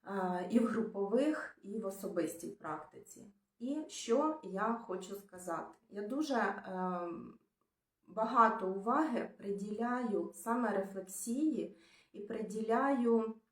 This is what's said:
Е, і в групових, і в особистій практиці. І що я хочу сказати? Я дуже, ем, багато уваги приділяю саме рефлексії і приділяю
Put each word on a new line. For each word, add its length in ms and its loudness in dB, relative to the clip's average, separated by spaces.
Е, 440 -2
і 80 6
в 80 6
групових, 960 0
і 180 -6
в 60 -4
особистій 640 -4
практиці. 800 -12
І 300 -4
що 560 2
я 280 0
хочу 300 -6
сказати? 580 -8
Я 180 -6
дуже, 580 0
ем, 680 -4
багато 600 4
уваги 720 2
приділяю 960 -2
саме 360 0
рефлексії 1040 -2
і 80 -14
приділяю 1120 2